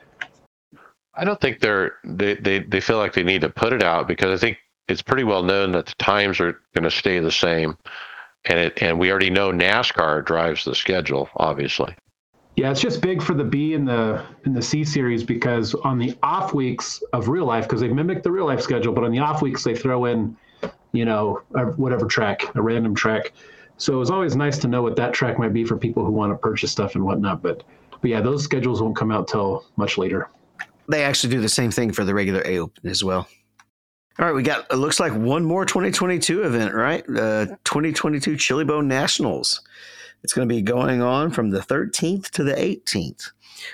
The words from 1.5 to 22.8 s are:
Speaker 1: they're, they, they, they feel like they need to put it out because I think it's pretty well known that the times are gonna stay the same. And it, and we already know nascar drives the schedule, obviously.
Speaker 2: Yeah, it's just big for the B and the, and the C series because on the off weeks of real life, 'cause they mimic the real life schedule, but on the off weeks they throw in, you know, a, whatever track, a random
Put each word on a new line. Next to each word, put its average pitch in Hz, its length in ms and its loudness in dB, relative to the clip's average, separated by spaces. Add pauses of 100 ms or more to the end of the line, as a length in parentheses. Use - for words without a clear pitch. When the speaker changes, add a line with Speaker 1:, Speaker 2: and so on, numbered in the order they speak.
Speaker 1:
they're, 101 440 0
they, 101 320 -2
they, 98 240 0
they 95 200 -2
feel 113 180 0
like 101 140 0
they 92 120 0
need 92 180 2
to 78 80 0
put 113 220 0
it 117 100 0
out 82 240 2
because 92 240 0
I 95 100 0
think 117 180 0 (280)
it's - 160 -4
pretty 131 220 0
well 98 180 2
known 95 300 2
that 85 140 0
the - 120 -12
times 101 420 2
are 87 200 0 (140)
gonna 82 160 2
stay 92 280 0
the 82 140 0
same. 80 440 0 (680)
And 85 120 4
it, 85 220 0
and 85 180 2
we 92 120 2
already 95 180 2
know 95 220 2
nascar 87 760 2
drives 82 400 0
the - 100 -4
schedule, 71 640 -2
obviously. 71 580 -2 (600)
Speaker 2:
Yeah, 131 140 2
it's 139 100 -2
just - 220 0
big 180 180 0
for 180 140 0
the 147 100 0
B 151 300 0
and 143 120 0
the, 113 380 0 (200)
and 135 120 2
the 113 60 0
C 151 220 0
series 123 400 0
because 117 500 0
on 131 240 0
the 123 240 -2
off 185 320 -2
weeks - 480 -4 (100)
of 113 160 -2
real 170 160 0
life, 117 220 0
'cause 113 140 -2
they 123 80 0
mimic 170 340 0
the 175 80 0
real 185 160 0
life 160 140 0
schedule, 120 320 0
but 113 100 2
on 117 80 2
the 117 80 0
off 151 240 0
weeks 131 220 -2
they 117 100 0
throw 123 320 0
in, 113 300 0 (560)
you 117 120 0
know, 107 360 0 (140)
a, 123 120 0
whatever 123 380 0
track, 104 400 0 (120)
a - 40 0
random 113 360 0